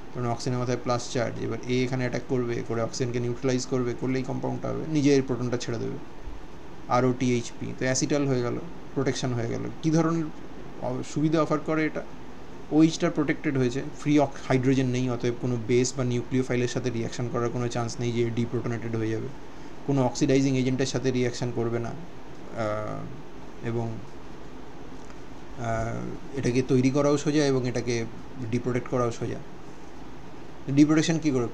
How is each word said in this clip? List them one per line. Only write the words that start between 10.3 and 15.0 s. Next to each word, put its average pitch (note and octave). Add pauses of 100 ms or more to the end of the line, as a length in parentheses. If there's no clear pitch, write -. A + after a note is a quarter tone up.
অ-, B2+ (100)
সুবিধা D#3
offer D3+
করে D#3
এটা? - (680)
ওএইচটা D#3+
প্রোটেক্টেড D3+
হয়েছে, B2+ (160)
free D3
অক-, -
hydrogen C3
নেই, B2+